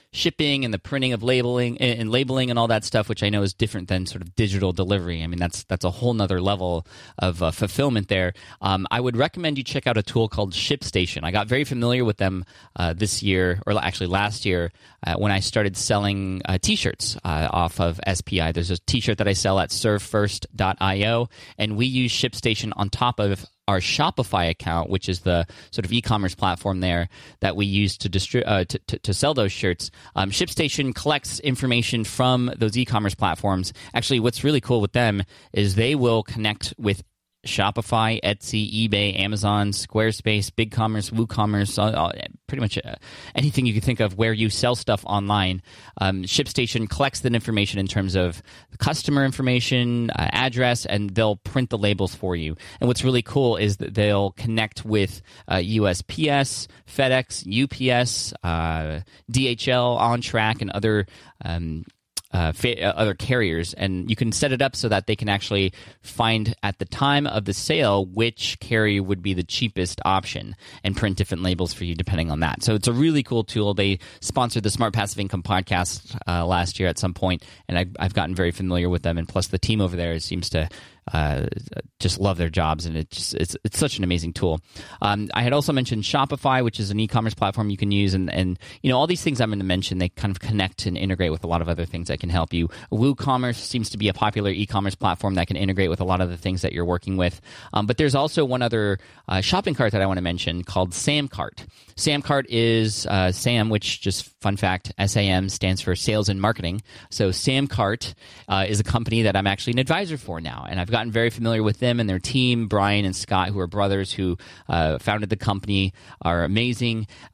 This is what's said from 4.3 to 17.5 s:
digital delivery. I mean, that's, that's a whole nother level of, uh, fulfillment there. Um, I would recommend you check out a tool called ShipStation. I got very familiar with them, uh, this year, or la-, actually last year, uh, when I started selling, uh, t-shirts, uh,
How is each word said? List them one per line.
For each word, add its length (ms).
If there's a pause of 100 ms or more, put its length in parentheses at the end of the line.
digital 380
delivery. 500
I 60
mean, 100
that's, 260
that's 200
a 60
whole 240
nother 260
level 440 (340)
of, 240
uh, 100
fulfillment 560
there. 260 (260)
Um, 300
I 100
would 160
recommend 400
you 80
check 220
out 100
a 60
tool 260
called 240
ShipStation. 720
I 80
got 160
very 180
familiar 400
with 120
them, 280 (300)
uh, 180
this 300
year, 440
or 80
la-, 80
actually 260
last 360
year, 280 (340)
uh, 80
when 180
I 80
started 360
selling, 680
uh, 140
t-shirts, 640
uh, 260